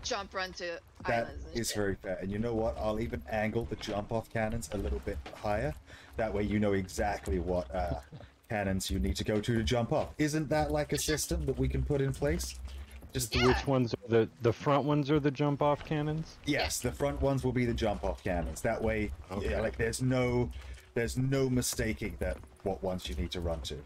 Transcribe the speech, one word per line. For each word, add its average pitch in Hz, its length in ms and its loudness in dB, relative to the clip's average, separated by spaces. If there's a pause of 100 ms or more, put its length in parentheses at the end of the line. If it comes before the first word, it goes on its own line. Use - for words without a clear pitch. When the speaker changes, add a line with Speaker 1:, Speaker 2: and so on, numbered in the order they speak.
Speaker 1:
jump 202 320 -6
run 185 180 -4
to 175 260 -8 (280)
Speaker 2:
That 117 180 2
Speaker 1:
islands - 220 -10
and - 120 -6
Speaker 2:
is 113 100 -2
Speaker 1:
shit. - 80 -4
Speaker 2:
very 98 180 2
fair. 92 260 -4
And 95 100 -4
you 104 60 -2
know 117 160 0
what? 113 240 0
I'll 107 220 0
even 117 320 -4
angle 107 340 0
the 107 120 -6
jump 104 360 -4
off 110 160 -2
cannons 113 440 -2
a 104 40 -2
little - 220 -2
bit - 180 -6 (160)
higher. 110 400 -2 (440)
That 110 160 0
way 101 100 0
you 104 160 2
know 104 140 4
exactly 98 640 0
what, 87 360 -2
uh, 90 240 -2 (240)
<laughs> - 260 -20
cannons 98 420 0
you 95 80 0
need 95 180 0
to 104 80 -2
go 107 160 2
to 117 140 2
to 113 80 2
jump 120 280 2
off. 135 280 0
Isn't 151 300 0
that, 151 220 2
like, 147 220 0
a 147 60 0
system 156 480 0
that 131 100 0
we 131 100 2
can 131 160 0
put 143 160 2
in 135 140 2
place? 156 440 -2 (540)
Just 127 220 -4
Speaker 1:
Yeah. 123 140 6
Speaker 3:
Which 123 180 4
ones 127 300 4
are - 120 -12
the, 113 220 6 (140)
the 117 100 6
front 143 320 4
ones 147 240 2
are 151 100 6
the 143 120 2
jump 143 320 2
off 147 200 2
cannons? 156 600 -2
Speaker 2:
Yes, - 380 0
Speaker 1:
Yeah. 123 80 0
Speaker 2:
the - 40 -8
front 143 260 -2
ones 135 220 2
will 127 100 2
be 123 120 4
the 117 80 2
jump 101 300 0
off 92 200 -2
cannons. 85 380 -2
That 113 200 2
way, 110 300 2 (200)
Speaker 3:
Okay. 95 200 -2
Speaker 2:
yeah, 98 100 0
like, 117 160 -2
there's 117 240 0
no, 123 500 2 (420)
there's 117 240 0
no 135 320 2
mistaking 113 680 0
that 92 180 -2 (260)
what 95 200 -2
ones 92 260 -2
you 78 60 -4
need 85 160 -2
to 90 100 -4
run 82 200 -2
to. 71 240 -6